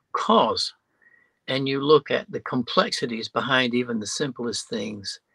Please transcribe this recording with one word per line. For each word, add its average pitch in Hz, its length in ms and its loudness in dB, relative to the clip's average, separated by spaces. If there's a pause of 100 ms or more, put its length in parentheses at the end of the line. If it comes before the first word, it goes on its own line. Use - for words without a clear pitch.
(120)
cause 135 640 2 (720)
and 135 220 -2
you 139 100 -2
look 143 300 6
at 127 220 -2
the 120 100 -6
complexities 123 880 -2
behind 123 440 0
even 120 260 0
the 104 80 -8
simplest 123 600 -6
things, 107 520 -8 (160)